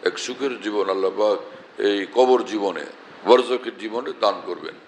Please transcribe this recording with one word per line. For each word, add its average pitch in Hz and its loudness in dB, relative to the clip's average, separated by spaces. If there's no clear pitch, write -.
এক 90 -2
সুখের 127 -6
জীবন 101 -2
আল্লাহ 95 0
পাক 104 2
এই 101 0
কবর 127 6
জীবনে, 98 -4
বরজখের 120 4
জীবনে 117 -8
দান 104 4
করবেন। 80 -10